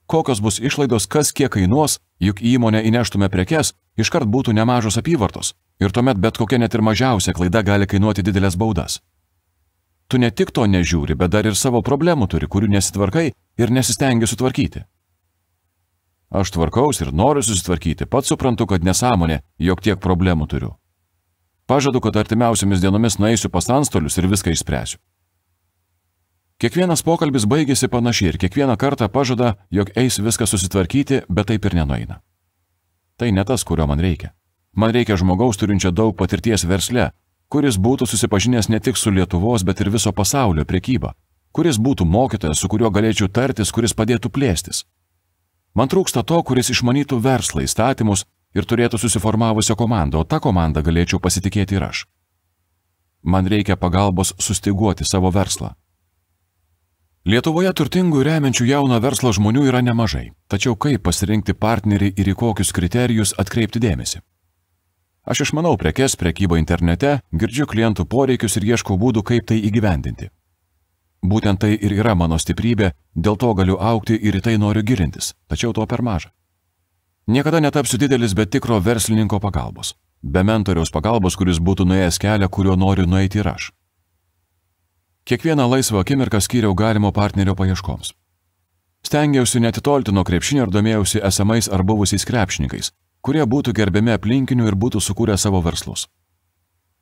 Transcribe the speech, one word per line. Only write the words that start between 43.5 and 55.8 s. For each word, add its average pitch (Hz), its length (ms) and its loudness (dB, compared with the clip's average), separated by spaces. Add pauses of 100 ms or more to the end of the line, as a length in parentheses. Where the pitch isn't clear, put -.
kuris 113 240 -2
padėtų 113 400 -2
plėstis. 127 480 -2 (960)
Man 120 80 2
trūksta 170 400 -2
to, 165 160 0
kuris 123 320 0
išmanytų 127 480 0
verslą, 127 400 0
įstatymus 110 640 0 (320)
ir 101 80 -2
turėtų 117 320 0
susiformavusią 110 800 0
komandą, 95 400 0
o 80 80 0
tą 160 160 -2
komandą 82 400 0
galėčiau 85 400 0
pasitikėti 95 560 -2
ir 73 80 -2
aš. - 200 -10 (1160)
Man 92 240 2
reikia 101 320 0
pagalbos 92 640 0
sustyguoti 98 640 0
savo 92 240 2
verslą. 90 460 -4 (1500)